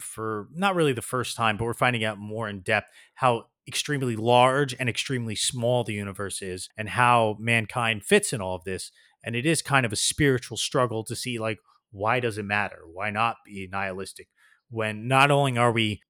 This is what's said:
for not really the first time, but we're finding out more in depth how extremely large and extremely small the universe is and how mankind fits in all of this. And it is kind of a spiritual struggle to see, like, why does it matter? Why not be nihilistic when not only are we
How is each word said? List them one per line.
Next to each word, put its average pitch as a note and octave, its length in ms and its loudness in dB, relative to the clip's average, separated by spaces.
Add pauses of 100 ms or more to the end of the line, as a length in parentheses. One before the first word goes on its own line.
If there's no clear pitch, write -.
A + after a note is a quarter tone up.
for A2 500 -6
not F#3 240 0
really D#3 160 4
the C3 100 -2
first - 360 -6
time, A2 180 2
but G#2+ 80 -4
we're A#2 100 -2
finding A#2+ 300 0
out G#2+ 140 -2
more G#2+ 320 -6
in G2+ 100 -8
depth G#2 300 0 (260)
how A#2+ 300 2 (220)
extremely C3+ 500 -2
large B2 600 6
and B2+ 120 -2
extremely A#2 460 -4
small B2 500 0
the G#2+ 80 -6
universe G2+ 480 -6
is F#2 360 -8
and G#2 120 -8
how A#2 500 4
mankind A2+ 640 0
fits G3+ 300 4
in A2+ 80 -4
all F#2 140 -4
of F2+ 100 -10
this. F#2 260 -8 (320)
And A#2 140 -6
it A#2+ 80 -2
is D#3+ 160 2
kind C3+ 240 2
of G#2 80 -2
a - 40 -4
spiritual B2+ 600 0
struggle A2+ 480 -2
to A#2 100 -8
see, A#2+ 240 -6
like, A2 200 -4 (320)
why A2 280 0
does A#2 180 -2
it G#2 60 -6
matter? G2 380 -2 (100)
Why F#2+ 180 -4
not A2+ 360 0
be G2 260 -12
nihilistic G2 560 -8 (420)
when G#2+ 380 -4
not C3+ 240 6
only C#3+ 260 4
are A#2+ 140 6
we G#2+ 380 0